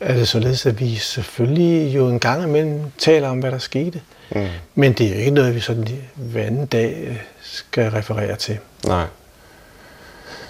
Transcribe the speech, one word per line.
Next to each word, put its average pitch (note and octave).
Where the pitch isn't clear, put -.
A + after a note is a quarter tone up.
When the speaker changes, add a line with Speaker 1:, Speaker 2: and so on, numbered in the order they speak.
Speaker 1:
er D#3+
det A#2+
således, B2
at A2+
vi A#2+
selvfølgelig C#3+
jo C3
en A#2+
gang C3
imellem D3+
taler D#3
om, B2+
hvad C3
der C3
skete. D#3
Speaker 2:
Mm. G#2
Speaker 1:
Men C#3
det A#2
er -
jo G2+
ikke B2
noget, B2+
vi A#2
sådan A2+
hver A2+
anden B2+
dag, A#2
øh, A#2
skal -
referere G#2
til. G#2
Speaker 2:
Nej. F2+